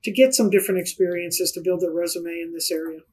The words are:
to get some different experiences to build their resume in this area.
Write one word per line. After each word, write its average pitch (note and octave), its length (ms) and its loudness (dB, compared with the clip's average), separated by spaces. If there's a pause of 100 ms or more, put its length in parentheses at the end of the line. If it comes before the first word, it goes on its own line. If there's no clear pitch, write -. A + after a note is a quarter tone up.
to A3 80 -4
get C4 220 6
some G#3+ 160 4
different F#3+ 320 2
experiences F3 720 -2
to F3 80 -10
build F3+ 200 0
their E3 120 -2
resume E3+ 480 -4
in E3+ 120 -10
this D#3+ 180 -6
area. D#3+ 280 -6 (140)